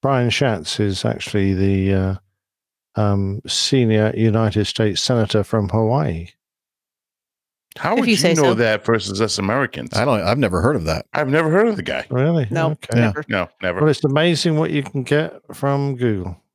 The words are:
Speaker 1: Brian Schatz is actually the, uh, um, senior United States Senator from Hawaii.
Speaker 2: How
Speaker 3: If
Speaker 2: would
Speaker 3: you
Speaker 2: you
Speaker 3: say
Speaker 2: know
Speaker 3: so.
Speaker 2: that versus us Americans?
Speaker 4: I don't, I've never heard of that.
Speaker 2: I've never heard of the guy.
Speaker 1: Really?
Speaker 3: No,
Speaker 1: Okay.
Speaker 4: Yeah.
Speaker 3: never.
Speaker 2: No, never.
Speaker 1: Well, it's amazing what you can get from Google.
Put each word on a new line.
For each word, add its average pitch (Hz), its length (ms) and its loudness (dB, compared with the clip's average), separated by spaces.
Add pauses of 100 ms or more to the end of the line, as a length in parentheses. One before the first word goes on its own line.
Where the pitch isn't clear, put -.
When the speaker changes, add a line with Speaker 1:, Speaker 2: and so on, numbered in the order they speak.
Speaker 1:
Brian 127 280 2
Schatz 107 500 -2
is 98 240 -2
actually 98 500 0
the, 98 400 2
uh, 95 200 0 (840)
um, 101 460 0
senior 110 720 2
United 107 480 2
States 107 360 -2
Senator 110 440 0
from 104 240 -2
Hawaii. 110 580 0 (1500)
Speaker 2:
How 180 160 -2
Speaker 3:
If 247 60 2
Speaker 2:
would 254 60 0
Speaker 3:
you 233 40 2
Speaker 2:
you 214 80 4
Speaker 3:
say 170 160 4
Speaker 2:
know 156 80 2
Speaker 3:
so. 127 140 4
Speaker 2:
that 110 280 0
versus 101 380 0
us 107 160 -2
Americans? 104 580 -4
Speaker 4:
I 107 80 0
don't, 123 160 2
I've 95 160 0
never 92 240 0
heard 131 160 2
of 85 80 -4
that. 78 300 -4
Speaker 2:
I've 143 160 0
never 156 180 2
heard 196 200 2
of 208 80 -2
the 185 60 -8
guy. - 280 -6
Speaker 1:
Really? 139 400 0
Speaker 3:
No, 160 220 0
Speaker 1:
Okay. - 160 -10 (100)
Speaker 4:
Yeah. - 80 4
Speaker 3:
never. 110 220 -2
Speaker 2:
No, 92 200 -2 (140)
never. 90 180 -2
Speaker 1:
Well, 151 80 4
it's 147 160 0
amazing 156 520 2
what 160 160 0
you 147 100 -2
can 135 220 -6
get 151 360 -2 (140)
from 139 420 -2
Google. 98 400 -2 (180)